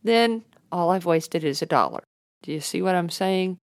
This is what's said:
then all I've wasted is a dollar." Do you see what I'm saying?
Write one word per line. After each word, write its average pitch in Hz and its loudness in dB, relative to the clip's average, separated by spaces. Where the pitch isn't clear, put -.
then 226 2
all 170 2
I've 180 0
wasted 160 0
is 139 -2
a - -2
dollar." 80 0
Do - -10
you 156 -6
see - -4
what 185 2
I'm 175 0
saying? 185 -2